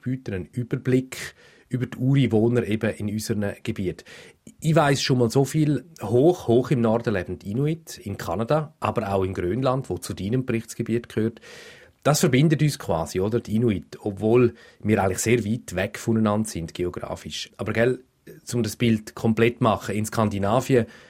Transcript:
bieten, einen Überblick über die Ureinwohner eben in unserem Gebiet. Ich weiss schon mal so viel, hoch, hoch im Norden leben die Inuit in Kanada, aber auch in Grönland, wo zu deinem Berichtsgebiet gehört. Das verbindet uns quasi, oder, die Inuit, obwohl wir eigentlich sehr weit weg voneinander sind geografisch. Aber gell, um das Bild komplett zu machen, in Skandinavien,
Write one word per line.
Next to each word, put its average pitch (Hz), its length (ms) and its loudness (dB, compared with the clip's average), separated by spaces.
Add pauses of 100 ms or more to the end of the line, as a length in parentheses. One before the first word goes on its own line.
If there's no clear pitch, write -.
bieten, 127 320 -6
einen 90 140 -6
Überblick - 880 -4 (340)
über 123 180 -4
die - 120 -12
Ureinwohner 123 640 4
eben 107 320 -2
in 104 160 -6
unserem 104 340 -4 (200)
Gebiet. 98 400 -4 (560)
Ich 156 160 2
weiss 143 260 4
schon 131 160 2
mal 117 120 4
so 139 140 4
viel, 147 400 0 (160)
hoch, 123 460 2
hoch 123 240 4
im 131 100 2
Norden 113 320 0
leben 90 280 -4
die 101 100 -12
Inuit 147 480 -4
in 98 180 -8
Kanada, 117 600 -2
aber 107 340 -2
auch 98 120 2
in 95 100 -4
Grönland, 127 560 -2
wo 82 80 -4
zu - 160 -8
deinem 101 320 -2
Berichtsgebiet 113 600 -4
gehört. 113 320 -2 (640)
Das 147 160 2
verbindet 143 420 4
uns 147 160 0
quasi, 82 400 -2
oder, 107 220 0
die 104 160 -4
Inuit, 110 440 0
obwohl 110 540 2 (240)
wir 104 240 2
eigentlich 95 160 0
sehr 113 260 2
weit 107 300 -6
weg 95 240 -4
voneinander 110 500 0
sind 82 240 -8
geografisch. - 840 -8
Aber 113 160 -6
gell, 120 320 0 (500)
um 120 80 0
das 107 140 -4
Bild 113 400 0
komplett 117 420 2
zu - 60 0
machen, 101 320 0
in 107 100 -2
Skandinavien, 110 800 2 (240)